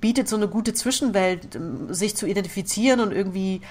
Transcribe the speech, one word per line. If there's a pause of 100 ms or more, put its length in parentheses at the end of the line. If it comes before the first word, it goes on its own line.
bietet
so
eine
gute
Zwischenwelt,
ähm,
sich
zu
identifizieren
und
irgendwie (100)